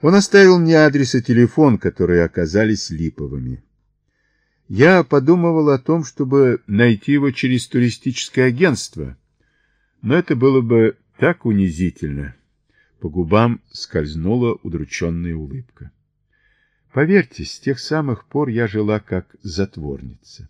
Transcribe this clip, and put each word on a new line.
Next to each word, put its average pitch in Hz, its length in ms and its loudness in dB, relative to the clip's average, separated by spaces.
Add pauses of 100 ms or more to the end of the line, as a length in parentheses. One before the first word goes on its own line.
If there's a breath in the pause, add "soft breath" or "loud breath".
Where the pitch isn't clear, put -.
Он 160 120 4
оставил 196 460 6
мне 165 160 2
адрес 143 400 2
и 123 80 0
телефон, 120 560 2
которые 87 440 0
оказались 98 680 -2
липовыми. 71 720 -10 (1040)
Я 160 360 4
подумывала 156 720 2
о 131 40 -2
том, 160 240 -2
чтобы 131 640 0
найти 113 460 2
его 139 180 0
через 127 360 -4
туристическое 123 800 -2
агентство, 120 680 -2 (840)
но 113 120 0
это 170 200 0
было 131 260 2
бы 113 360 2 (200)
так 165 280 -2
унизительно. 80 880 -4 (640)
По - 100 -8
губам 101 520 0 (100)
скользнула 90 880 -4
удрученная 85 760 -8
улыбка. 80 560 -16 (1040)
Поверьте, 160 500 0
с - 160 -16
тех 135 200 -6
самых 151 460 -6
пор 143 240 -6
я 113 180 -2
жила 107 320 -2
как - 420 -8
затворница. 73 1080 -10